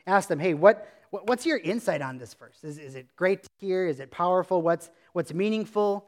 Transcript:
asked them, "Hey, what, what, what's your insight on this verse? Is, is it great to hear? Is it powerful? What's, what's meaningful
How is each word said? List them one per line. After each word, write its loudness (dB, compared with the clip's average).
asked 4
them, -2
"Hey, 0
what, 4
what, -10
what's 0
your 0
insight -2
on -8
this -16
verse? -20
Is, -12
is -16
it -16
great 0
to -20
hear? -2
Is -2
it -14
powerful? 2
What's, 0
what's -4
meaningful 0